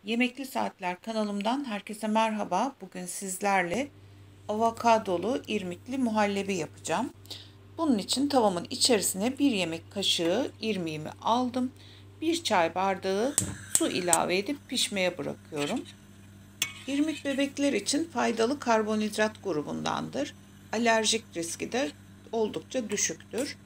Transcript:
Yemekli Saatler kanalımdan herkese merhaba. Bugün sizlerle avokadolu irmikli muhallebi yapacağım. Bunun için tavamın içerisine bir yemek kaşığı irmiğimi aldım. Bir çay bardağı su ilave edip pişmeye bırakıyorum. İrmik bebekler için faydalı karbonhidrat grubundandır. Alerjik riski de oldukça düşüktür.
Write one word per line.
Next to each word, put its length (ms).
Yemekli 380
Saatler 560
kanalımdan 640
herkese 420
merhaba. 720
Bugün 240
sizlerle 800
avokadolu 1000
irmikli 500
muhallebi 580
yapacağım. 580
Bunun 200
için 320
tavamın 400
içerisine 680
bir 120
yemek 400
kaşığı 600
irmiğimi 480
aldım. 500
Bir 220
çay 320
bardağı 600
su 100
ilave 500
edip 200
pişmeye 480
bırakıyorum. 640
İrmik 380
bebekler 480
için 400
faydalı 460
karbonhidrat 840
grubundandır. 920
Alerjik 500
riski 360
de 200
oldukça 580
düşüktür. 760